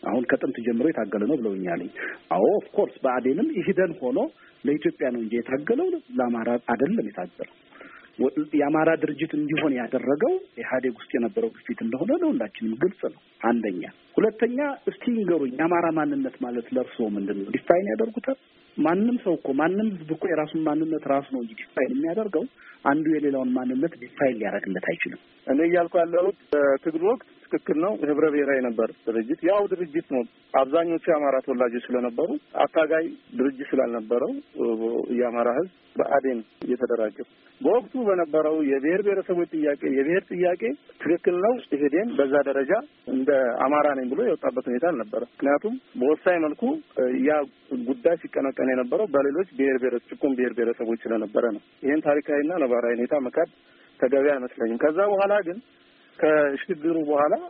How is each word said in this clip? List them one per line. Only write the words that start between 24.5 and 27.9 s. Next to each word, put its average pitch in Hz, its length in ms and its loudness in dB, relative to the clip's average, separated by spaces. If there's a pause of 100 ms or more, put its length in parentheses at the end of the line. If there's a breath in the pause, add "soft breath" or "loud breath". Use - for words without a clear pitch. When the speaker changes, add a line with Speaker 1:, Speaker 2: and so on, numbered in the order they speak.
Speaker 1:
አይችልም። - 320 -4 (280)
Speaker 2:
እኔ 135 160 2
እያልኩ 170 340 2
ያለሁት 170 400 2 (100)
በትግሉ 147 600 2
ወቅት 240 200 0 (140)
ትክክል - 380 -2
ነው፣ 190 200 0